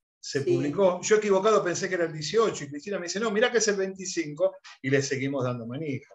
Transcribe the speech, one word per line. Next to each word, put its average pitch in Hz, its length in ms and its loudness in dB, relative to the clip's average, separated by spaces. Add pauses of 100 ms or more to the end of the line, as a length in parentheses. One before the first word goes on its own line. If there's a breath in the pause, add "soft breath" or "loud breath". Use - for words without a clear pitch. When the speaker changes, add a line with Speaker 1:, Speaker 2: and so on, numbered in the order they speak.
(200)
Speaker 1:
se - 240 -4
Speaker 2:
Sí. - 100 2
Speaker 1:
publicó. 180 480 2
Yo 214 140 4
equivocado 202 480 4
pensé 175 240 -2
que 185 80 -2
era 170 80 0
el 156 80 -4
dieciocho, 156 520 -2
y 139 60 -10
Cristina 185 300 -8
me 175 60 -8
dice, 175 120 -6
"No, 220 140 -2
mirá 233 180 4
que 240 80 2
es 208 80 2
el 202 80 2
veinticinco", 185 800 -2 (260 loud breath)
y 135 80 -4
le 139 140 4
seguimos 135 420 -4
dando 120 220 -4
manija, 131 480 -8